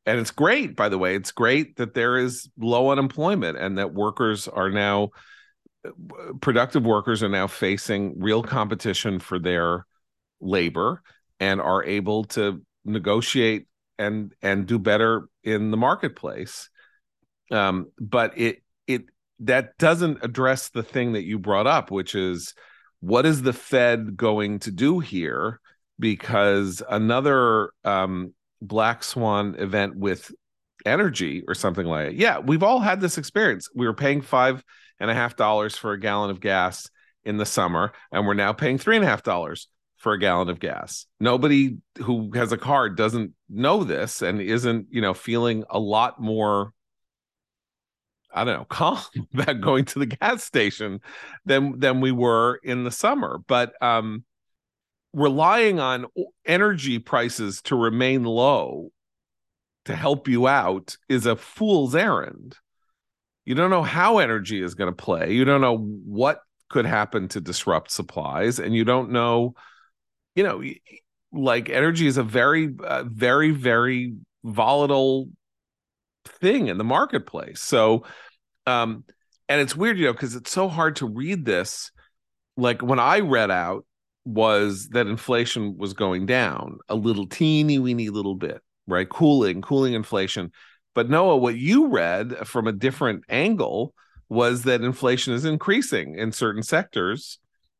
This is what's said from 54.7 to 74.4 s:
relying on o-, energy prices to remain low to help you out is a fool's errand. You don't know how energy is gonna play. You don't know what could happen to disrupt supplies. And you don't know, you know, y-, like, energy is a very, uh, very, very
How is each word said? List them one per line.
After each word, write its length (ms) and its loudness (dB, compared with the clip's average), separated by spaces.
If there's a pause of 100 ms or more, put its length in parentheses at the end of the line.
relying 640 4
on 280 -2 (120)
o-, 140 -6 (140)
energy 520 2
prices 680 -2
to 120 0
remain 480 2
low 680 0 (920)
to 100 -6
help 360 0
you 180 4
out 480 2 (140)
is 160 2
a 100 4
fool's 600 0
errand. 600 -2 (880)
You 120 -4
don't 160 2
know 120 2
how 360 4
energy 420 0
is 120 -4
gonna 200 -2
play. 400 -2
You 100 4
don't 160 4
know 180 4
what 640 -2 (300)
could 160 2
happen 420 -2
to 140 -8
disrupt 500 -2
supplies. 640 -4
And 160 -2
you 120 2
don't 260 0
know, 440 0 (800)
you 100 2
know, 160 -2
y-, 200 -12 (540)
like, 360 0
energy 380 2
is 80 2
a 80 2
very, 580 2
uh, 240 -4
very, 460 2
very 640 0 (300)